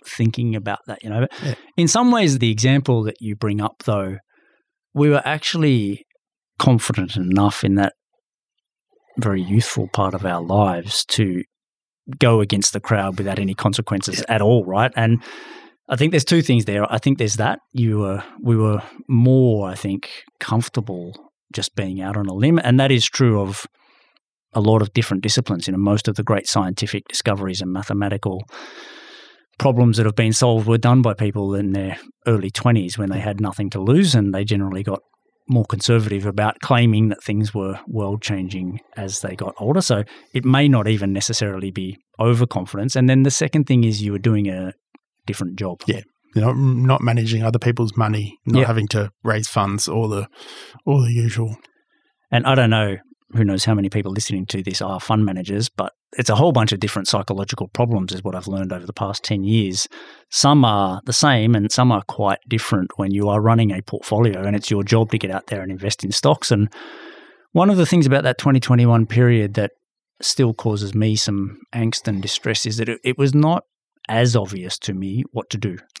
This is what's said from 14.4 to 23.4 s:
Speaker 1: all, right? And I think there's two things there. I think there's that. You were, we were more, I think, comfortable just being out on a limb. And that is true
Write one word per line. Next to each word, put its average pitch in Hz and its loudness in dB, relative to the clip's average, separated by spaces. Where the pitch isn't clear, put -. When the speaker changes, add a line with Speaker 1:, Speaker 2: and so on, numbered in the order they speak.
Speaker 1:
all, 110 4
right? 101 0
And 117 2
I 135 -4
think 139 2
there's 151 2
two 170 2
things 123 4
there. 104 -2
I 110 0
think 139 0
there's 107 -2
that. 110 -2
You 113 0
were, 101 -4
we 120 2
were 107 2
more, 123 4
I 92 -10
think, 98 -6
comfortable 104 -4
just - -8
being 95 -6
out 98 -6
on 101 -4
a 92 -6
limb. 143 4
And 127 4
that 135 4
is 120 4
true 113 2